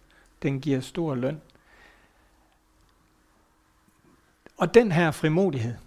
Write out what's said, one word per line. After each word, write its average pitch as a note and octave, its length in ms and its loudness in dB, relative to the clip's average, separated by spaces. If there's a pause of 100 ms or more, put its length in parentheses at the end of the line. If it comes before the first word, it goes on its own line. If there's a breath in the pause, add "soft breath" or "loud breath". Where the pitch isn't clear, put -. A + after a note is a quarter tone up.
(440 soft breath)
Den C#3 160 -2
giver C3+ 200 -2
stor D3+ 360 -6
løn. C3+ 260 -6 (3250 soft breath)
Og F3+ 160 -2
den A3+ 180 6
her E3 200 2
frimodighed, D#3 640 0 (140)